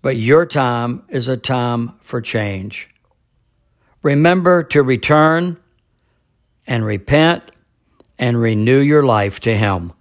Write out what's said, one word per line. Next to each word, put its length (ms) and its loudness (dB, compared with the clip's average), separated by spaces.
but 140 -2
your 300 4
time 640 -4
is 180 -6
a 80 -2
time 640 -4
for 220 -10
change. 680 -8
Remember 600 2
to 180 2
return 760 2
and 200 -4
repent 680 0
and 220 -2
renew 400 2
your 240 4
life 380 0
to 160 0
him. 440 -2